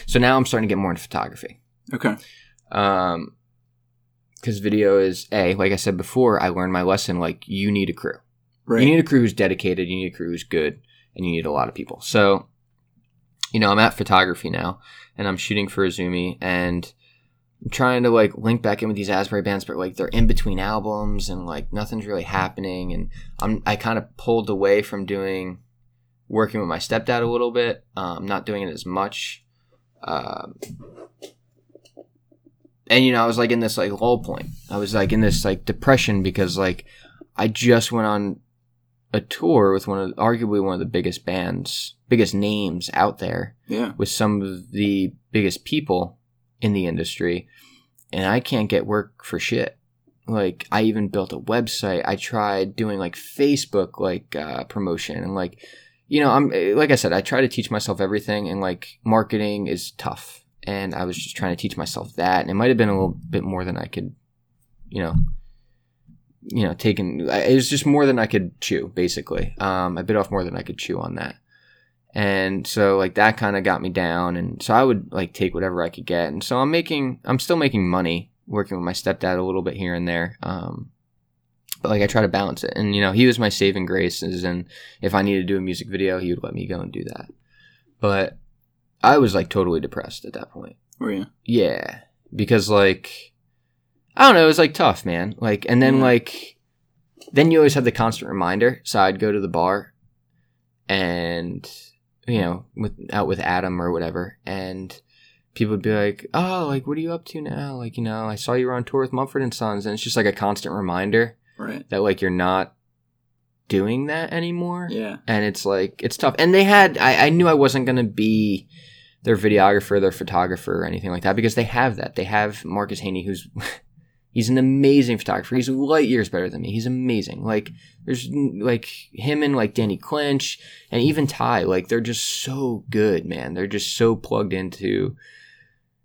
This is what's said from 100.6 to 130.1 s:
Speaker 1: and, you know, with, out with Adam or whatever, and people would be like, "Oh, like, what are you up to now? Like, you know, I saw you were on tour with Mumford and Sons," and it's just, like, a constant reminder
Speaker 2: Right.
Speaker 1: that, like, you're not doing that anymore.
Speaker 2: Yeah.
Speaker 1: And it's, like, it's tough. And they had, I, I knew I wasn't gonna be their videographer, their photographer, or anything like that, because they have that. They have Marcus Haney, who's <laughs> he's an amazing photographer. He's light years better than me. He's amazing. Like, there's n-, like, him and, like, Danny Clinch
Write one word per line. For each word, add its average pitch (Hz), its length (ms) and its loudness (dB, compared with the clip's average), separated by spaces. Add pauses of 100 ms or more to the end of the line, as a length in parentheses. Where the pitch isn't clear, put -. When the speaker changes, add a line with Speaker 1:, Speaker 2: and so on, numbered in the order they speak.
Speaker 1:
and, 87 800 -2 (580)
you 117 140 0
know, 87 240 -2 (100)
with, 107 200 -6 (180)
out 101 160 0
with 90 120 -2
Adam 90 400 -2
or 87 120 -2
whatever, 85 520 -4
and 95 560 -10 (540)
people 107 180 -2
would 98 100 -2
be 107 100 0
like, 104 420 -2
"Oh, 180 340 -2
like, 135 180 -4
what 147 120 -4
are - 20 -6
you 165 120 -4
up 170 140 -8
to 160 140 -12
now? 143 360 -8
Like, 120 200 -10
you 120 60 -4
know, 110 240 -4
I 107 80 -6
saw 123 200 -4
you 127 120 2
were 127 80 -2
on 123 100 -4
tour 135 160 -2
with 127 120 -2
Mumford 135 300 -2
and 120 120 -4
Sons," 104 320 -4
and 104 80 -4
it's 110 80 -8
just, 113 140 -4
like, 107 100 4
a 98 60 2
constant 101 420 -2
reminder 101 640 0 (220)
Speaker 2:
Right. 110 320 -12
Speaker 1:
that, 101 120 0
like, 98 180 2
you're 95 100 2
not 90 440 0 (920)
doing 110 380 0
that 160 260 -6
anymore. 175 580 -6
Speaker 2:
Yeah. 214 360 -8
Speaker 1:
And 107 180 0
it's, 98 220 -4
like, 98 360 -2
it's 120 140 -4
tough. 135 220 0
And 175 160 6
they 196 100 8
had, 196 340 6
I, 120 280 6
I - 40 6
knew 170 180 6
I 156 60 6
wasn't 131 320 4
gonna 127 180 2
be 107 640 0 (560)
their 117 120 4
videographer, 101 640 4
their 95 120 2
photographer, 90 720 -2
or 85 40 -4
anything 90 240 -6
like 90 120 -6
that, 98 140 2
because 113 180 2
they 117 100 2
have 117 320 0
that. - 200 -10
They 92 80 -2
have 107 400 -2
Marcus 98 360 -6
Haney, 92 240 -6
who's 95 300 -8
<laughs> - 40 -12 (720)
he's 113 180 0
an 131 100 4
amazing 135 600 6
photographer. - 380 -4
He's 123 120 0
light 139 400 2
years 110 200 2
better 92 200 -2
than 85 140 -8
me. 87 80 -8
He's 110 160 -4
amazing. 123 560 -2
Like, 107 300 -2 (320)
there's 123 240 -4
n-, 127 340 -2
like, 120 240 0 (260)
him 147 300 -2
and, 143 140 2
like, 107 180 0
Danny 104 240 0
Clinch 143 640 -2 (320)